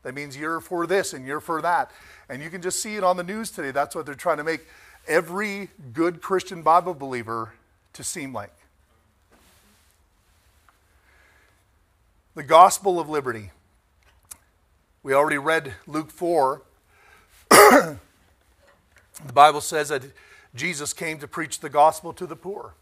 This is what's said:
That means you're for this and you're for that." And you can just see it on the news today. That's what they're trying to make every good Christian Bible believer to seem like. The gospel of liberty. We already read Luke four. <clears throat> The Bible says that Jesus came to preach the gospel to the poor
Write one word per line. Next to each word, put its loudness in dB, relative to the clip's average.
That -12
means -12
you're -6
for -6
this -2
and -14
you're -8
for -6
that." -2
And -12
you -14
can -14
just -6
see -8
it -4
on 2
the -8
news -10
today. -10
That's -4
what -8
they're -12
trying -2
to -8
make -6
every -2
good -2
Christian -4
Bible 2
believer -8
to -18
seem -10
like. -12
The -12
gospel 6
of -6
liberty. -6
We -2
already 4
read -2
Luke -8
four. 0
<clears throat> 8
The -16
Bible 8
says -4
that -4
Jesus -8
came -8
to -14
preach -10
the -12
gospel 2
to -12
the -12
poor -14